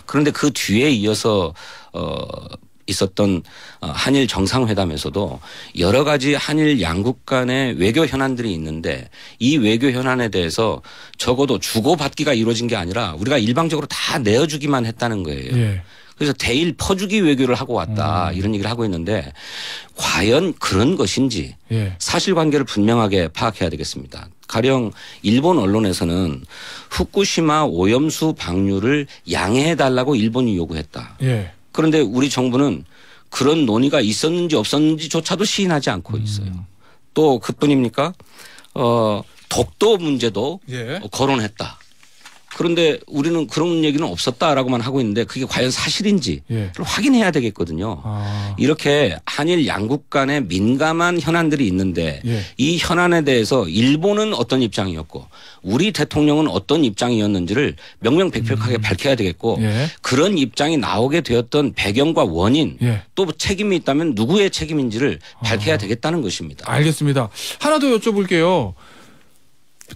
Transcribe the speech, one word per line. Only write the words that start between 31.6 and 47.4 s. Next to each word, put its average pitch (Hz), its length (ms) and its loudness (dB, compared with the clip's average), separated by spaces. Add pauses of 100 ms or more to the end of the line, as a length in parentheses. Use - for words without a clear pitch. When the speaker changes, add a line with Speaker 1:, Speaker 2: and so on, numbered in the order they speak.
Speaker 1:
그런데 156 280 2
우리 127 280 2
정부는 123 560 0 (460)
그런 151 340 2
논의가 131 380 2
있었는지 156 540 0
없었는지조차도 156 880 0
시인하지 175 420 0
않고 107 300 -6
있어요. 104 300 -4
Speaker 2:
음. 92 180 -10 (480)
Speaker 1:
또 151 240 4
그뿐입니까? 139 720 0 (640)
어, 113 480 0 (260)
독도 - 480 2
문제도 135 720 -2
Speaker 2:
예. 127 320 -10 (100)
Speaker 1:
거론했다. 123 680 -2 (800)
그런데 165 500 2
우리는 156 400 0
그런 165 380 0
얘기는 151 220 0
없었다라고만 127 720 0
하고 131 200 -2
있는데 110 240 0
그게 127 220 -6
과연 127 240 -2
사실인지를 160 800 -2
Speaker 2:
예. 104 280 -4
Speaker 1:
확인해야 220 520 2
되겠거든요. 98 720 -2